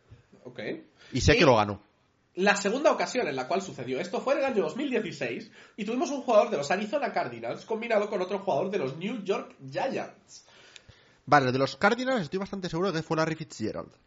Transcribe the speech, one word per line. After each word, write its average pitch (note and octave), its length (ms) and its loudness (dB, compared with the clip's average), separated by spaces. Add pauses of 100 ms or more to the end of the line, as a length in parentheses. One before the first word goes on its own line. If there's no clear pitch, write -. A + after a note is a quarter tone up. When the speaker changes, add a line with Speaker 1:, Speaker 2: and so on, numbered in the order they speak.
(440)
Speaker 1:
Ok. B2+ 160 -14 (520)
Speaker 2:
Y B2+ 100 0
sé D3+ 140 8
Speaker 1:
Y - 20 2
Speaker 2:
que F#3 80 6
lo B2 100 8
ganó. G#2 260 0 (540)
Speaker 1:
la G3 200 2
segunda C#4 360 2
ocasión F#3 360 -2
en C3+ 80 -4
la B2+ 100 -4
cual F#3 160 -2
sucedió C3+ 380 -6
esto G3 200 -4
fue C4+ 140 0
en D#4 60 0
el C4+ 60 0
año A3 160 0
dos D3+ 140 -4
mil C#4 140 -4
dieciséis D3 600 -4 (260)
y G#3 80 -6
tuvimos B3+ 260 -2
un C#4 120 -4
jugador A#3 280 6
de G3 60 0
los - 140 -4
Arizona G#3+ 420 0
Cardinals B2 520 -4
combinado A3 460 0
con G3+ 100 -2
otro F#3+ 200 -2
jugador F#3 300 0
de G3+ 80 -2
los C3+ 180 -2
New G3+ 260 -6
York G#3+ 320 -4 (160)
Giants. C#3+ 760 -6 (840)
Speaker 2:
Vale, C3+ 260 6
de C3 60 0
los C3+ 180 0
Cardinals A#3+ 460 2
estoy D#3+ 160 -6
bastante F#3+ 300 -6
seguro E3+ 240 0
de D#3+ 60 -2
que D#3 80 -2
fue E3 100 0
Larry D#3+ 200 2
Fitzgerald. G#2+ 540 -8 (160)